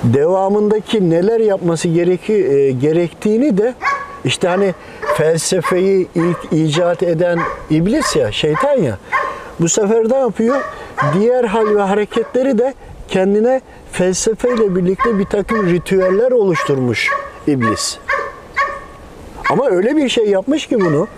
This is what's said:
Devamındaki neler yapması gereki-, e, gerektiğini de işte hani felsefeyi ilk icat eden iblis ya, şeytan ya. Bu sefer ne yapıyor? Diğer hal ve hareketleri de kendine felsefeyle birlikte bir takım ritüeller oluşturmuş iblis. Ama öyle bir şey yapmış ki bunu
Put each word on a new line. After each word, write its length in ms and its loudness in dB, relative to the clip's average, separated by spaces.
Devamındaki 1040 2
neler 300 2
yapması 480 0
gereki-, 440 0
e, 380 4
gerektiğini 880 0
de 160 0
işte 240 -2
hani 260 0
felsefeyi 1000 0
ilk 380 -2
icat 500 0
eden 360 0
iblis 460 2
ya, 160 2
şeytan 500 0
ya. 160 -2
Bu 80 2
sefer 400 2
ne 80 2
yapıyor? 440 0
Diğer 300 4
hal 320 0
ve 40 2
hareketleri 760 0
de 160 0
kendine 520 2
felsefeyle 840 0
birlikte 420 0
bir 60 0
takım 420 -2
ritüeller 680 2
oluşturmuş 760 0
iblis. 520 -2
Ama 200 0
öyle 260 2
bir 120 2
şey 200 2
yapmış 380 0
ki 140 0
bunu 380 0